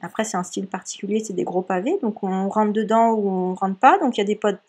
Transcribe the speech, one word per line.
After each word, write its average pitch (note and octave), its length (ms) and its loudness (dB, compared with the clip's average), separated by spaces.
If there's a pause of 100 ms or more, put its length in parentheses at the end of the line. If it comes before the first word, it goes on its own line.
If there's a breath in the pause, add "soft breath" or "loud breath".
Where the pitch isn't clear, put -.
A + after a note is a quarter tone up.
après, F3+ 220 -6
c'est G#3+ 140 -6
un F3+ 80 -2
style G3 240 -8
particulier, G3 500 -6
c'est G#3+ 140 -6
des F3+ 100 -4
gros F3+ 200 -2
pavés, G3 400 -2
donc G#3+ 200 -4
on F#3+ 260 -2
rentre G#3+ 240 2
dedans A3 380 2
ou G#3+ 180 0
on F#3 260 -2
rentre F#3+ 220 -2
pas, D#4+ 220 6
donc C4 180 0
il A3 40 2
y - 20 2
a G3 40 -2
des G#3 100 0
pod-, G#3 320 -2